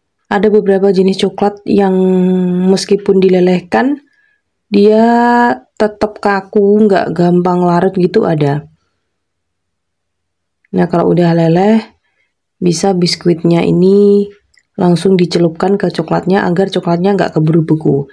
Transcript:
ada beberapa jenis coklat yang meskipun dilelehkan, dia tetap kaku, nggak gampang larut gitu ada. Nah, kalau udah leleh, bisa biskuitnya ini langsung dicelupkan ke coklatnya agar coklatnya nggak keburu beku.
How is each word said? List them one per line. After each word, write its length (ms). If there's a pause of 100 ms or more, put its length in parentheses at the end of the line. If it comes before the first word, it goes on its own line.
(260)
ada 240
beberapa 400
jenis 320
coklat 400
yang 320 (720)
meskipun 560
dilelehkan, 800 (720)
dia 320 (720)
tetap 400
kaku, 720
nggak 240
gampang 480
larut 320
gitu 320
ada. 400 (2000)
Nah, 160
kalau 240
udah 160
leleh, 480 (800)
bisa 320
biskuitnya 720
ini 640 (520)
langsung 340
dicelupkan 640
ke 160
coklatnya 560
agar 240
coklatnya 400
nggak 240
keburu 320
beku. 280 (160)